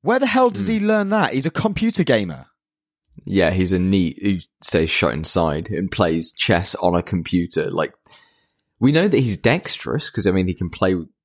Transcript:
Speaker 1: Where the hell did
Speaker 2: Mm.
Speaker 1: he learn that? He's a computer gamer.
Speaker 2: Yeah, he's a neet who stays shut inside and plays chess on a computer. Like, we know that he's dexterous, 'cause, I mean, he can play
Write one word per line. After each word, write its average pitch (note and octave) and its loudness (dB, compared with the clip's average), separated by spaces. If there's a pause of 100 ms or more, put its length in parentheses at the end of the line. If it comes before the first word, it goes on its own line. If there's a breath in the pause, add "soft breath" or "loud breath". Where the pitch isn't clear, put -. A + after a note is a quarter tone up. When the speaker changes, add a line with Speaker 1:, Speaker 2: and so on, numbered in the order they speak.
Speaker 1:
Where A3+ 2
the C4+ 2
hell B3+ 4
did G3+ -2
Speaker 2:
Mm. - -2
Speaker 1:
he A3 0
learn G#3 2
that? G3+ 0
He's C3+ -2
a E3 0
computer G#3+ -2
gamer. F#2 0 (800)
Speaker 2:
Yeah, F2+ 2
he's F#2 0
a F2+ 2
neet F#2 0
who G2 0 (240)
stays D#2+ 0
shut - 0
inside D#2+ -2
and F#2+ -4
plays E2 0
chess - -2
on F2 2
a F2 2
computer. E2+ -2
Like, D2+ -4 (880 soft breath)
we C3 2
know F3 2
that D3+ 4
he's A#2 0
dexterous, - -2
'cause, G2 -4
I F#2+ 4
mean, F#2 2
he F2+ -2
can F2 -6
play F#2+ 0 (300)